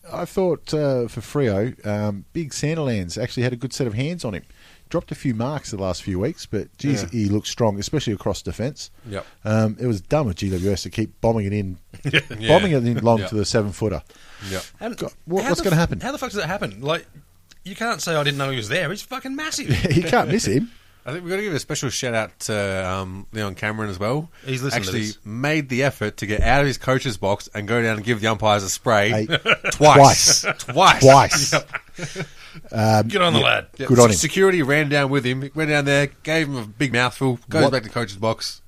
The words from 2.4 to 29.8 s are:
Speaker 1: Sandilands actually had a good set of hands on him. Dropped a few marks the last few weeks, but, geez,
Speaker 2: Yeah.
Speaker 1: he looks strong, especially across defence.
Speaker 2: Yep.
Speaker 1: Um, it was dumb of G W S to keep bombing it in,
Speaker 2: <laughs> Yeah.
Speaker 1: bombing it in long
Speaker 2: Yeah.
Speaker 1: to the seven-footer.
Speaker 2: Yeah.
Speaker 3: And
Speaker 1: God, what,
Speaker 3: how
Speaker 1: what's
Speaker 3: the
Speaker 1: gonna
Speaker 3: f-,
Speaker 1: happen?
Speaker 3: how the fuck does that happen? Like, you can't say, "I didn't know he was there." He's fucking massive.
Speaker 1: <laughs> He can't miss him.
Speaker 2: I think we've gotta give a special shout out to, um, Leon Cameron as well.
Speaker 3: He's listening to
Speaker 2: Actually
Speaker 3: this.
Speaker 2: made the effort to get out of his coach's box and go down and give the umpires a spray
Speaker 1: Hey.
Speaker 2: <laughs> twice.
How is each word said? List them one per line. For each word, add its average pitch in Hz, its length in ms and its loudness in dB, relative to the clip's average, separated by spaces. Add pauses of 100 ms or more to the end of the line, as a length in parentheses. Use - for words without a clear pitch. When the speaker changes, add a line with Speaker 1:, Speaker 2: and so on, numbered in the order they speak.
Speaker 1:
Sandilands 120 720 -4
actually 120 240 -4
had 123 80 0
a 123 40 -6
good 123 160 -8
set 135 140 -4
of 104 80 -4
hands 151 300 -6
on 107 100 -6
him. - 80 -10 (480)
Dropped 170 200 -4
a 143 40 -6
few 127 200 -2
marks 131 360 -6
the 104 80 -8
last 92 240 -4
few 92 180 -4
weeks, 139 260 -6
but, - 300 -8
geez, 131 280 -2
Speaker 2:
Yeah. 85 60 -10
Speaker 1:
he 113 180 -2
looks 104 220 0
strong, 104 300 0
especially 127 320 -4
across 98 300 -4
defence. - 480 -8 (180)
Speaker 2:
Yep. 98 180 -10 (180)
Speaker 1:
Um, 110 360 2
it 123 60 -2
was 107 160 -2
dumb 147 260 0
of 90 80 -4
G 98 140 -4
W 92 200 -2
S 92 120 -2
to 87 80 -12
keep - 320 -6
bombing 113 240 0
it 101 80 -2
in, 95 240 -4 (260)
Speaker 2:
<laughs> - 0 -
Yeah. 147 160 0 (280)
Speaker 1:
bombing 180 240 6
it 127 140 2
in 117 120 0
long 110 220 4
Speaker 2:
Yeah. 92 80 -4
Speaker 1:
to 113 60 -6
the 104 120 0
seven-footer. 104 560 -2 (480)
Speaker 2:
Yeah. 92 100 -6 (180)
Speaker 3:
And 220 180 -8
Speaker 1:
God, - 160 -8 (120)
what, 185 200 -2
Speaker 3:
how 262 60 -2
Speaker 1:
what's 294 120 0
Speaker 3:
the - 80 -6
Speaker 1:
gonna 156 60 4
Speaker 3:
f-, 165 120 4
Speaker 1:
happen? 85 120 -4
Speaker 3:
how 247 120 -6
the 294 60 -10
fuck 254 120 -8
does 196 100 -8
that 160 60 -4
happen? 151 360 -8
Like, 151 240 -4 (580)
you 190 100 -14
can't 220 280 -6
say, 170 120 -4
"I 147 80 0
didn't 143 140 0
know 139 140 -2
he 131 80 -4
was 104 100 -8
there." 156 220 -2
He's 208 100 -8
fucking 262 340 -10
massive. 311 340 -6
Speaker 1:
<laughs> - 220 0
He 170 120 4
can't 175 280 0
miss 123 140 0
him. 131 260 0 (360)
Speaker 2:
I 127 60 -10
think 175 120 -10
we've 170 60 -10
gotta 196 120 -4
give 202 120 -4
a 135 60 -4
special 143 300 -6
shout 120 240 -4
out 110 260 -4
to, 98 480 -2
um, 95 440 -6
Leon 104 240 -6
Cameron 107 340 -4
as 90 80 -10
well. 135 320 -4 (160)
Speaker 3:
He's 131 160 -6
listening 139 220 -2
to 95 40 -6
Speaker 2:
Actually 110 180 -2
Speaker 3:
this. 107 180 -12
Speaker 2:
made 139 460 -4
the 127 120 0
effort 113 360 -4
to 104 80 -8
get 104 160 -2
out 123 180 4
of 143 60 2
his 127 120 -2
coach's 131 400 -2
box 98 360 -2
and 104 140 -6
go 117 140 0
down 113 140 0
and 104 80 -8
give 113 180 -2
the 110 60 0
umpires 107 340 2
a 92 80 -6
spray 107 400 2
Speaker 1:
Hey. 110 160 0
Speaker 2:
<laughs> 196 460 0
twice. 139 680 8